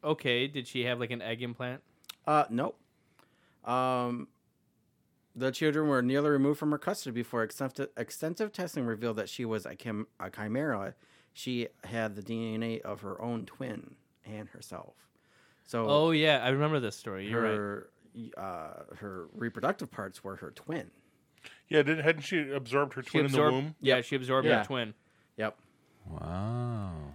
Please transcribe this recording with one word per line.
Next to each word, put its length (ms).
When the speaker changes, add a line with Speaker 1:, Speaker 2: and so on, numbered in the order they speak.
Speaker 1:
Okay, 440
did 200
she 180
have, 140
like, 120
an 100
egg 200
implant? 400
Speaker 2:
Uh, 240
no. 260
Um, 640
the 160
children 360
were 140
nearly 280
removed 300
from 120
her 60
custody 360
before 300
extensive, 540
extensive 560
testing 320
revealed 320
that 120
she 140
was 220
a 100
chim-, 320
a 100
chimera. 680
She 340
had 320
the 60
D 320
N 100
A 180
of 200
her 200
own 240
twin 500
and 240
herself. 460
So 240
Speaker 1:
Oh, 220
yeah, 320
I 60
remember 300
this 160
story. 340
You're 120
right. 160
Speaker 2:
her, 320
uh, 600
her 360
reproductive 580
parts 320
were 140
her 140
twin. 380
Speaker 3:
Yeah, 160
didn't, 200
hadn't 200
she 280
absorbed 420
her 100
Speaker 1:
She 60
Speaker 3:
twin 160
Speaker 1:
absorbed, 280
Speaker 3:
in 60
the 80
womb? 140
Speaker 1:
yeah, 160
Speaker 2:
Yep. 80
Speaker 1:
she 100
absorbed 320
Speaker 2:
Yeah. 120
Speaker 1:
her 60
twin. 280
Speaker 2:
Yep. 220
Speaker 4:
Wow. 840